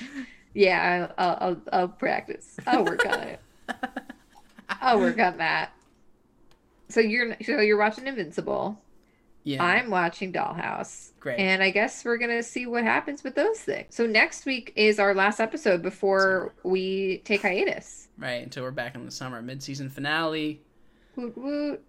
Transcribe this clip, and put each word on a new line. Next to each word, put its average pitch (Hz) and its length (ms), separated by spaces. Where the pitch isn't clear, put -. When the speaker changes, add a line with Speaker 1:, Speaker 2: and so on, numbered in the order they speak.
Speaker 1:
Yeah, 180 540
I'll, 180 220
I'll, 180 220
I'll 180 160
practice. - 680
I'll 247 180
work - 220
on - 140
it. - 200
Speaker 2:
<laughs> - 100
Speaker 1:
I'll 240 300
work 233 200
on 180 200
that. 160 340
So 233 120
you're, 226 440
so 208 160
you're 214 180
watching 220 280
Invincible. 202 760
Speaker 2:
Yeah. 139 180
Speaker 1:
I'm 208 280
watching 180 420
Dollhouse. - 800
Speaker 2:
Great. 139 180
Speaker 1:
And 190 240
I 190 80
guess 208 340
we're 240 120
gonna 233 260
see 247 240
what 240 160
happens 285 400
with 254 120
those 415 260
things. - 340
So 233 120
next 226 400
week 262 280
is 214 240
our 202 160
last 196 240
episode 220 440
before 190 380
Speaker 2:
Summer. 190 320
Speaker 1:
we 190 600
take 202 180
hiatus. - 640
Speaker 2:
Right, 123 240
until 131 220
we're 127 80
back 127 220
in 123 100
the 127 80
summer. 127 280
Mid-season 135 500
finale. 151 720
Speaker 1:
Woot 240 240
woot. 294 500